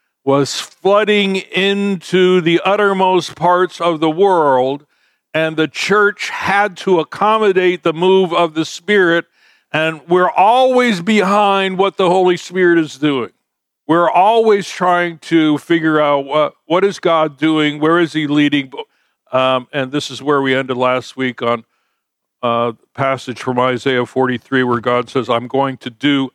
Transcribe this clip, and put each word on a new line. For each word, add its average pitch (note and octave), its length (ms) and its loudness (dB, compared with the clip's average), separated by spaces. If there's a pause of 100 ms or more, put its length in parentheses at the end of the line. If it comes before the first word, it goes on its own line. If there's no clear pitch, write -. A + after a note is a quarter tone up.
(240)
was C3+ 360 0
flooding G3+ 800 0
into F#3 1040 0
the D#3+ 240 2
uttermost F#3+ 720 0
parts F3 440 0
of E3+ 200 -2
the D#3+ 120 0
world, D3 760 2 (480)
and D#3+ 220 -2
the D#3 120 0
church G3+ 640 -2
had G3+ 460 -2
to F#3 240 0
accommodate F#3+ 840 0
the E3 100 0
move F#3 400 2
of E3 200 0
the D#3 120 -4
Spirit, F3 600 0 (460)
and D#3 360 -4
we're F3+ 220 2
always B3 720 2
behind G3 760 0
what F#3+ 180 0
the F#3+ 140 2
Holy F3+ 260 2
Spirit F3 420 0
is D3+ 200 -2
doing. C3+ 340 -2 (560)
We're E3+ 220 2
always G#3+ 580 2
trying F3 520 -2
to D#3 400 2
figure D#3+ 420 0
out C#3+ 240 0
what, D3 300 -2 (100)
what F3 180 0
is G3 160 -2
God D#3+ 380 0
doing, D3+ 420 0
where D#3+ 200 2
is E3+ 120 0
he D#3 160 -4
leading? C#3+ 460 0 (580)
Um, C3 400 0
and C3+ 220 -6
this D3 180 -6
is B2+ 100 -14
where C#3 200 0
we C3+ 120 0
ended C3 220 -2
last B2+ 400 -2
week B2+ 260 -6
on, A#2 220 -2 (800)
uh, A#2 300 -2 (200)
passage C3+ 480 -6
from B2 180 -4
Isaiah B2+ 460 -2
forty-three, B2+ 580 -2
where A#2+ 160 0
God B2 300 -2
says, A#2+ 200 -4
"I'm A#2+ 180 -2
going C3+ 300 -4
to - 120 -12
do C3+ 460 -2